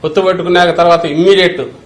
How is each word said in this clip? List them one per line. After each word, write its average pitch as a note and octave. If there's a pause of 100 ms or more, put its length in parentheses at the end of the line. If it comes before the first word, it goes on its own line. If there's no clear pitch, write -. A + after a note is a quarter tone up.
పొత్తు -
పెట్టుకున్నాక F3
తర్వాత E3+
ఇమ్మీడియట్ F3 (260)